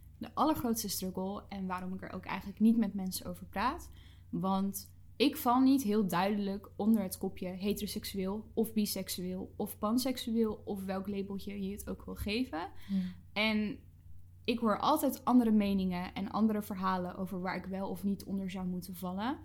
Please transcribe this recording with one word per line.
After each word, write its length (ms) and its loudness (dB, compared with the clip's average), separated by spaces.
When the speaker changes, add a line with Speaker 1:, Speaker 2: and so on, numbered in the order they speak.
Speaker 1:
de 160 -10
allergrootste 560 2
struggle 600 -4
en 180 -6
waarom 260 -6
ik 100 -6
er 100 -10
ook 120 -8
eigenlijk 340 -6
niet 180 8
met 160 2
mensen 320 -4
over 200 -8
praat. 440 -4
Want 640 -2
ik 220 4
val 220 4
niet 240 8
heel 240 4
duidelijk 680 0
onder 280 4
het 140 -6
kopje 300 -4
heteroseksueel 1080 -2
of 200 2
biseksueel 840 -2
of 220 -4
panseksueel 840 0
of 180 -4
welk 240 -4
labeltje 560 -4
je 80 -2
het 180 -8
ook 160 -8
wil 100 -8
geven. 520 -2
Speaker 2:
Hmm. 140 0
Speaker 1:
En 440 0
ik 160 0
hoor 200 2
altijd 460 2
andere 260 8
meningen 640 4
en 180 -4
andere 300 2
verhalen 560 -2
over 240 -4
waar 140 -2
ik 100 -6
wel 240 -4
of 140 -6
niet 200 0
onder 280 -4
zou 160 -4
moeten 280 -6
vallen. 500 -4